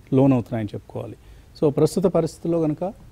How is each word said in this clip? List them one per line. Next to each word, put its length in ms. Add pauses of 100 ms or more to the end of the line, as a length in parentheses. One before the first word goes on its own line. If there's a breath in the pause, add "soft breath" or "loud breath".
(140)
లోన్ 180
అవుతున్నాయని 420
చెప్పుకోవాలి. 420 (460 soft breath)
So, 80
ప్రస్తుత 340
పరిస్థితుల్లో 560
కనుక 320 (200)